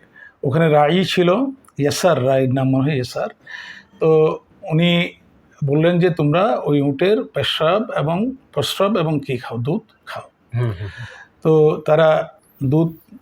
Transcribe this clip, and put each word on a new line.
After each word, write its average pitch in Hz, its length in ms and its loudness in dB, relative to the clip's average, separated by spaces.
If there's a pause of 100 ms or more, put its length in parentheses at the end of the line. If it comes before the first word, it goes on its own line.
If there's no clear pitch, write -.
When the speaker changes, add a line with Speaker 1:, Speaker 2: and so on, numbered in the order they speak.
(420)
Speaker 1:
ওখানে 156 260 2
রাই 151 360 4
ছিল, 175 300 2 (440)
ইয়াসার, 143 480 0
রাইর 135 280 2
নাম 131 160 0
মনে 131 140 2
হয় 151 100 0
ইয়াসার। 127 340 -6 (720)
তো 160 380 2 (240)
উনি 175 460 0 (560)
বললেন 160 340 2
যে, 175 120 2
"তোমরা 160 540 0
ওই 147 160 0
উটের 175 440 0 (100)
পেশাব 165 560 -2
এবং 175 420 -2 (200)
প্রস্রাব 196 440 -2
এবং 156 300 0
কি 131 100 -4
খাও, 117 220 -10
দুধ 151 220 -4 (260)
খাও।" - 160 -14 (320)
Speaker 2:
হুম, 120 80 -2
হুম, 113 180 -2
হুম। 101 80 -10 (540)
Speaker 1:
তো 156 440 2
তারা 156 420 2 (360)
দুধ, 160 300 0 (260)